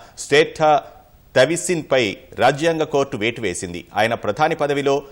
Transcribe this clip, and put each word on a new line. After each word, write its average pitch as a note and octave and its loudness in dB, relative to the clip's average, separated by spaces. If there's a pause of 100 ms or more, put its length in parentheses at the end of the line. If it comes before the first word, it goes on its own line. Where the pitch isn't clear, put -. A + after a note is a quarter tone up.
(200)
స్టేట్టా - 2 (520)
తవిసిన్పై C#3 0 (220)
రాజ్యాంగ D3+ 2
కోర్టు C#3 -2
వేటు A#2 -4
వేసింది. F2 -6
ఆయన A2 0
ప్రధాని D3+ -2
పదవిలో C#3+ -2